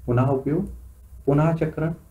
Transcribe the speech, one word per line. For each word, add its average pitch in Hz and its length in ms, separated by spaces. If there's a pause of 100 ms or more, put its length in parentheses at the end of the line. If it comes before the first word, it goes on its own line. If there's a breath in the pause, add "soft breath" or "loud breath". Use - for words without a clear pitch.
पुनः 123 220
उपयोग, 143 420 (560)
पुनः 151 260
चक्रण 160 400 (180)